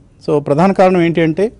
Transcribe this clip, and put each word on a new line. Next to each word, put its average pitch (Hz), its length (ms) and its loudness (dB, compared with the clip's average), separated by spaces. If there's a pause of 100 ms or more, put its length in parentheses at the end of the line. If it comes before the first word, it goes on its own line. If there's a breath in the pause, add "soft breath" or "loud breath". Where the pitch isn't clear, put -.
(280)
So 151 100 0
ప్రధాన 147 340 0
కారణం 185 300 2
ఏంటి 170 180 0
అంటే, 165 400 -2